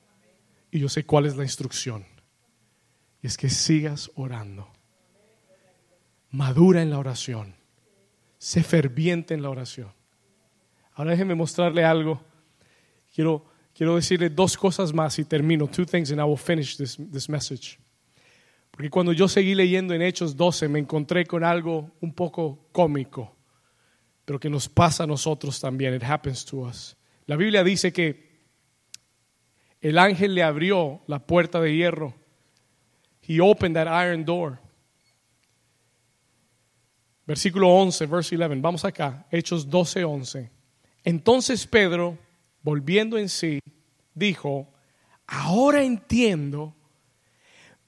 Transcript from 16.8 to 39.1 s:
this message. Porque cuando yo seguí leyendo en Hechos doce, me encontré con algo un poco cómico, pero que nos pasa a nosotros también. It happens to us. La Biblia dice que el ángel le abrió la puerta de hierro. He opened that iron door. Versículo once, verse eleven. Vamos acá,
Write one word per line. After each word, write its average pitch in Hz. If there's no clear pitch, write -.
this 135
message. 143
Porque 147
cuando 175
yo 180
seguí 196
leyendo 185
en 165
Hechos 170
doce, 160
me 147
encontré 156
con 170
algo 165
un 165
poco 160
cómico, 143
pero 143
que 156
nos 147
pasa 175
a 160
nosotros 147
también. 131
It 123
happens 139
to 139
us. -
La 143
Biblia 202
dice 180
que 165
el 156
ángel 190
le 175
abrió 160
la 147
puerta 170
de 156
hierro. 156
He 160
opened 190
that 160
iron 170
door. 160
Versículo 180
once, 180
verse 165
eleven. 160
Vamos 165
acá, 147